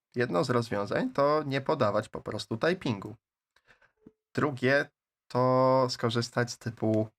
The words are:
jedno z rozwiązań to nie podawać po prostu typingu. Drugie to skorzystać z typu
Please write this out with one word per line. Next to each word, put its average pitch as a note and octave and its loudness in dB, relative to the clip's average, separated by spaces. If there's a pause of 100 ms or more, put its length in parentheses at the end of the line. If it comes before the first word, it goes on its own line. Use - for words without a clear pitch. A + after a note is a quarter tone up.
(160)
jedno D3 0
z C3 -4
rozwiązań A#2+ -2
to D3 2
nie C#3 -2
podawać A2+ 0
po - -12
prostu A2 -8
typingu. A2+ -2 (1160)
Drugie C3+ 0 (380)
to B2+ 4
skorzystać A#2+ -2
z - -14
typu A2 0 (120)